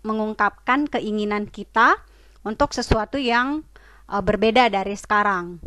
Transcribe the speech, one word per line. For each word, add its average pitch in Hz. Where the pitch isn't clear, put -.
mengungkapkan 220
keinginan 208
kita 240
untuk 220
sesuatu 233
yang, 254
uh, 196
berbeda 214
dari 196
sekarang. 190